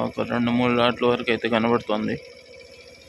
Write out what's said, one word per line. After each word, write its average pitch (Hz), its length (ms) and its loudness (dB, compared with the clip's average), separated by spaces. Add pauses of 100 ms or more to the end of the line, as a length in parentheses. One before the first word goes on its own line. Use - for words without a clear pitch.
ఒక 123 140 -6
రెండు 120 300 0
మూడు 120 220 2
లాట్ల 120 340 2
వరకు 120 280 0
అయితే 113 140 -4
కనబడుతుంది. 113 680 0 (920)